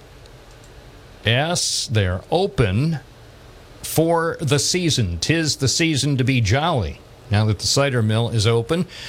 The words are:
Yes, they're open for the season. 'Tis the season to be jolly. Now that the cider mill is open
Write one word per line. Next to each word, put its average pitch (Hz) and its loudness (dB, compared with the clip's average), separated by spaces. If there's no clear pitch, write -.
Yes, 143 0
they're 98 0
open 156 0
for 165 0
the 143 0
season. 127 0
'Tis 156 0
the 131 -2
season 147 0
to 131 0
be 127 2
jolly. 120 0
Now 107 4
that 107 0
the - -4
cider 135 2
mill 110 0
is 107 0
open 117 0